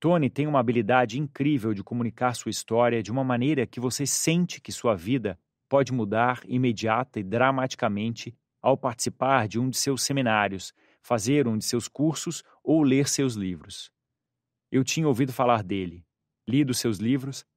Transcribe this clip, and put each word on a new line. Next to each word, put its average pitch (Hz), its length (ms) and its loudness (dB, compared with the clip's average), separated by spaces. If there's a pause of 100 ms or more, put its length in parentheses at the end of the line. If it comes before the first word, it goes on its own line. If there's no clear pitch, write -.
Tony 160 280 4
tem 143 200 -2
uma 143 100 4
habilidade 120 600 2
incrível 139 540 0
de 98 120 -6
comunicar 120 500 -2
sua - 160 -8
história 117 520 0
de 104 100 -6
uma 135 100 -2
maneira 127 440 0
que - 120 -12
você 127 260 -4
sente 170 560 0
que - 120 -14
sua 110 240 0
vida 101 420 -2 (300)
pode 139 240 2
mudar 120 520 0
imediata 117 760 0
e - 20 -4
dramaticamente 117 1120 -2 (240)
ao 131 160 4
participar 127 720 0
de 107 140 -2
um 131 100 0
de 120 60 -4
seus 135 260 -2
seminários, 107 720 0 (260)
fazer 120 460 2
um 110 100 0
de 104 80 -4
seus 120 220 -2
cursos 156 560 -4 (220)
ou 156 180 4
ler 139 260 4
seus 131 260 0
livros. 95 580 -8 (800)
Eu 131 100 2
tinha 160 240 0
ouvido 131 260 2
falar 120 300 2
dele, 90 420 -6 (440)
lido 127 260 2
seus 110 240 -2
livros, 131 480 -4 (100)